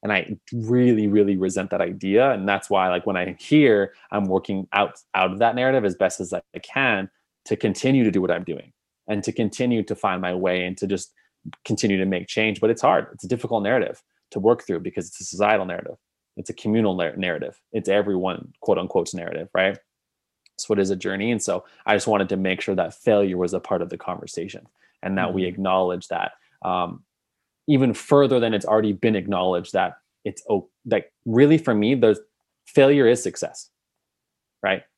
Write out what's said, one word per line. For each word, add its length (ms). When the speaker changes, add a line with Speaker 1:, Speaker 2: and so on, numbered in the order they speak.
Speaker 1:
And 120
I 240
really, 540
really 280
resent 360
that 100
idea. 500
And 160
that's 220
why, 200
like, 160
when 120
I 200
hear 560
I'm 140
working 460
out, 260
out 200
of 60
that 160
narrative 280
as 120
best 260
as 120
I 80
can 460
to 120
continue 480
to 60
do 100
what 100
I'm 140
doing 260
and 160
to 80
continue 500
to 120
find 260
my 120
way 320
and 120
to 100
just 260
continue 320
to 80
make 220
change. 340
But 80
it's 120
hard. 320
It's 120
a 20
difficult 340
narrative 400
to 80
work 260
through 140
because 300
it's 100
a 60
societal 400
narrative. 320
It's 120
a 40
communal 420
nar-, 220
narrative. 440
It's 160
everyone, 720
quote 160
unquote's 360
narrative, 400
right? 240
So 160
it 60
is 120
a 40
journey. 340
And 140
so 220
I 80
just 140
wanted 220
to 80
make 240
sure 140
that 180
failure 420
was 180
a 60
part 220
of 80
the 80
conversation 680
and 140
that 160
we 80
Speaker 2:
Mm-hmm. 140
Speaker 1:
acknowledge 520
that, 260
um, 400
even 260
further 460
than 160
it's 100
already 280
been 220
acknowledged, 580
that 260
it's, 240
oh, 180
like, 260
really 320
for 180
me, 180
the 260
failure 420
is 140
success, 480
right? 180